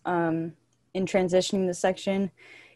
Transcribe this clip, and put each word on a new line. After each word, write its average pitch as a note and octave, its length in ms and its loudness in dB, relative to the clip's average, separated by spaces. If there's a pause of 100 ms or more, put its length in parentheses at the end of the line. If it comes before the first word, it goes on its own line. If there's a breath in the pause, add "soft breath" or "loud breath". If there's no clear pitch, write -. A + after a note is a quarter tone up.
um, E3 480 0 (400)
in F#3+ 120 -2
transitioning F#3 640 2
the F3+ 60 -2
section, F#3+ 580 -2 (440 soft breath)